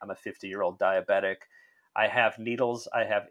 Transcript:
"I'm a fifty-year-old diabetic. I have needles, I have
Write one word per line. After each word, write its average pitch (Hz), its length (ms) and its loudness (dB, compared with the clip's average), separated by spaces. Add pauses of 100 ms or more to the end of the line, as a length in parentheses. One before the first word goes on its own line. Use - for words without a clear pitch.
"I'm 101 80 -8
a 95 40 -8
fifty-year-old 95 640 -4
diabetic. 95 600 2 (580)
I 107 120 4
have 113 300 2
needles, 120 560 -2
I 117 120 2
have 104 260 0